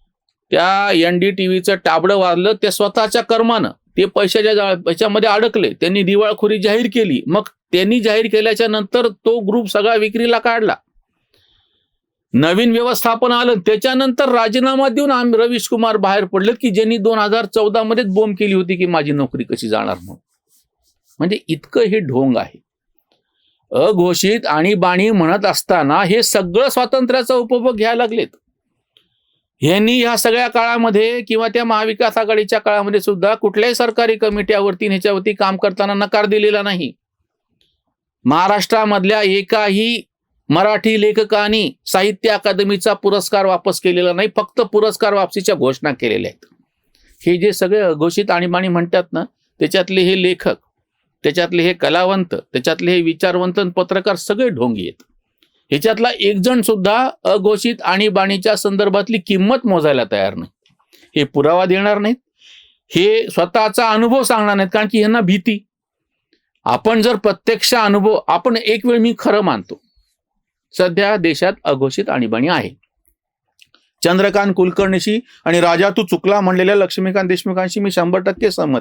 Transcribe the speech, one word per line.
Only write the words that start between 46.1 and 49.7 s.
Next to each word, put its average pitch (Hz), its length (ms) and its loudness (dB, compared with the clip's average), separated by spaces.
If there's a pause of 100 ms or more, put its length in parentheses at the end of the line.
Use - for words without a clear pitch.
आहेत. - 260 -20 (720)
हे 175 140 2
जे 202 120 2
सगळे 196 280 0
अघोषित 170 500 -2
आणीबाणी 180 380 -2
म्हणतात 175 340 0 (100)
ना, 165 120 -6 (340)
त्याच्यातले 185 420 -2